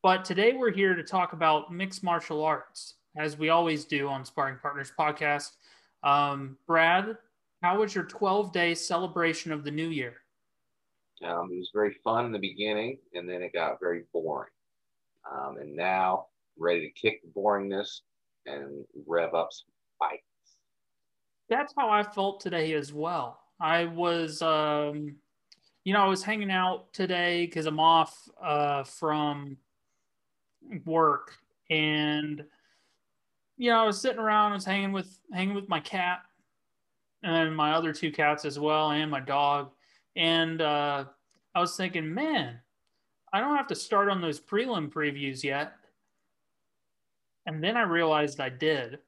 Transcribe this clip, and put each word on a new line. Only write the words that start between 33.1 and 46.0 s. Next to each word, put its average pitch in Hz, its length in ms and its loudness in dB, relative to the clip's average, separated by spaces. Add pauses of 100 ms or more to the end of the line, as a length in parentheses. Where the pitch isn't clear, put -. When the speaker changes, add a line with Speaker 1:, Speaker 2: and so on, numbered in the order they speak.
Speaker 1:
you 240 120 0
know, 226 120 6
I 226 40 6
was 202 160 0
sitting 254 200 -2
around, 214 320 4
I - 20 -2
was 190 100 -6
hanging 196 280 0
with, 190 260 -6 (140)
hanging 196 240 -2
with 196 120 -8
my 165 120 0
cat 180 440 -2 (1000)
and 165 320 2
my 151 160 2
other 165 200 0
two 151 200 -4
cats 151 320 2
as 143 160 -6
well, 151 320 2
and 151 180 -2
my 139 80 -2
dog. 139 540 0 (420)
And, 165 480 0
uh, 147 440 0 (460)
I 180 80 0
was 175 160 0
thinking, 170 380 -4
"Man, 175 460 -2 (720)
I 196 80 2
don't 285 160 0
have 269 100 0
to 180 80 -4
start 202 340 2
on 190 120 0
those 156 180 -4
prelim 202 500 -2
previews 143 540 -4
yet." 143 340 -4 (1700)